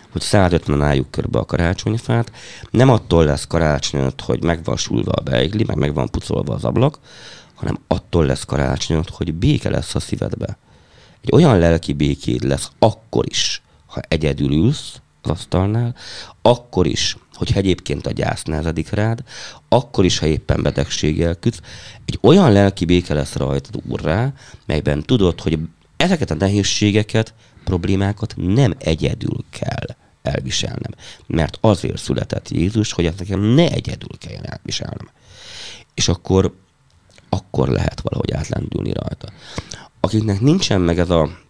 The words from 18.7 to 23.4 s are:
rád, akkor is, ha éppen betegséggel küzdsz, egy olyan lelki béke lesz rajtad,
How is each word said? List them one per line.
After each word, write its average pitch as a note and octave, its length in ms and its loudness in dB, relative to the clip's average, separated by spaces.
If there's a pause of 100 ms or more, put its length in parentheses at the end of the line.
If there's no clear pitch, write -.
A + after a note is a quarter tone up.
rád, A2 280 0 (500)
akkor A#2 360 2
is, - 140 2
ha D2+ 80 0
éppen D#2 360 0
betegséggel D#2+ 720 -2
küzdsz, - 260 -4 (440)
egy - 180 -8
olyan D3+ 300 8
lelki G2 320 4
béke F2 300 2
lesz D2 200 -2
rajtad, C#2 540 -4